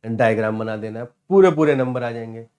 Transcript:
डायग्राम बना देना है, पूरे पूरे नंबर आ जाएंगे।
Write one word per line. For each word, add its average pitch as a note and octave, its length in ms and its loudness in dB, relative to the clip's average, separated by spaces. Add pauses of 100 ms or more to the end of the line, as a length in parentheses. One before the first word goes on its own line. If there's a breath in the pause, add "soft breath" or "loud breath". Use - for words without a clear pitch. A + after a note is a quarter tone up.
डायग्राम A2 540 0
बना A2 180 -8
देना A2 220 -12
है, B2 60 -12
पूरे F#3+ 460 4
पूरे D3+ 240 2
नंबर B2+ 280 -2
आ A#2 80 -6
जाएंगे। A2+ 340 -12 (140)